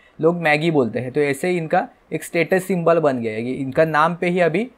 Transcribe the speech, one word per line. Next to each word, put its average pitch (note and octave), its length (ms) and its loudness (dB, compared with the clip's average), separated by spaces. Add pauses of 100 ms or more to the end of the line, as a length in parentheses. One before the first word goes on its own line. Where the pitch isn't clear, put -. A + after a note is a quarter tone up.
(200)
लोग E3 160 4
मैगी D#3+ 340 2
बोलते B2 280 2
हैं, B2+ 140 -6
तो D3 80 0
ऐसे C#3+ 280 0
ही F3+ 80 0
इनका F3 320 -2 (240)
एक D#3 120 -6
स्टेटस F3 400 0
सिंबल E3+ 340 2
बन C#3 220 0
गया A2 120 -4
है, A2 100 -6
ये B2 100 -4
इनका C3+ 320 0
नाम D#3+ 300 2
पे E3+ 120 -4
ही F3+ 140 0
अभी F3 380 0